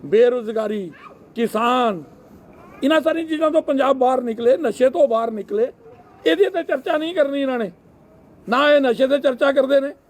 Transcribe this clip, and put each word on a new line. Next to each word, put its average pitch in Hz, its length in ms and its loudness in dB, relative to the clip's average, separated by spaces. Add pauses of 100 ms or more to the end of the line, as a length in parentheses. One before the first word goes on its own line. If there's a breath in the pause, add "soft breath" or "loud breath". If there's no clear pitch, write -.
ਬੇਰੁਜ਼ਗਾਰੀ, 214 840 0 (440)
ਕਿਸਾਨ, 226 680 -2 (800)
ਇਹਨਾਂ 311 180 2
ਸਾਰੀਆਂ 320 240 -2
ਚੀਜ਼ਾਂ 311 260 -2
ਤੋਂ 320 100 2
ਪੰਜਾਬ 269 360 0
ਬਾਹਰ 254 240 2
ਨਿਕਲੇ, 240 360 0
ਨਸ਼ੇ 254 320 0
ਤੋਂ 285 180 2
ਬਾਹਰ 226 240 -2
ਨਿਕਲੇ। 214 400 -4 (540)
ਇਹਦੀ 339 240 2
ਤਾਂ 349 140 -4
ਚਰਚਾ 311 340 -4
ਨਹੀਂ 330 180 -4
ਕਰਨੀ 277 260 0
ਇਹਨਾਂ 262 180 -4
ਨੇ। 196 120 -6 (760)
ਨਾ 285 240 2
ਇਹ 285 80 6
ਨਸ਼ੇ 254 260 2
'ਤੇ 277 120 2
ਚਰਚਾ 277 320 0
ਕਰਦੇ 269 280 2
ਨੇ 285 140 -6 (160)